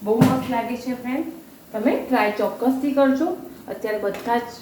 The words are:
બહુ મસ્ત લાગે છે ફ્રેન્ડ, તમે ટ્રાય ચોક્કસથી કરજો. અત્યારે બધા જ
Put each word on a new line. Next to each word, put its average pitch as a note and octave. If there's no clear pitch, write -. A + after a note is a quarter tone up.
બહુ G#3+
મસ્ત B3+
લાગે A#3+
છે B3+
ફ્રેન્ડ, B3+
તમે A#3
ટ્રાય G#3+
ચોક્કસથી A#3+
કરજો. C#4
અત્યારે G#3+
બધા G#3
જ A#3